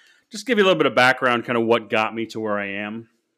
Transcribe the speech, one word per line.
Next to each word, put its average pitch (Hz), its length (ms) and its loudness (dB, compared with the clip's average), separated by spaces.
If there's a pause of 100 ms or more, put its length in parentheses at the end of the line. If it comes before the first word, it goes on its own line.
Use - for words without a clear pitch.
(300)
Just - 160 -16
give 233 120 0
you 202 60 6
a - 20 4
little 180 120 4
bit 147 80 4
of 123 80 -2
background, 123 500 2
kind 123 140 -2
of 117 80 0
what 110 240 0
got 110 240 -2
me 113 120 -6
to 113 140 -10
where 107 160 -4
I 101 100 -6
am, 104 420 -10 (300)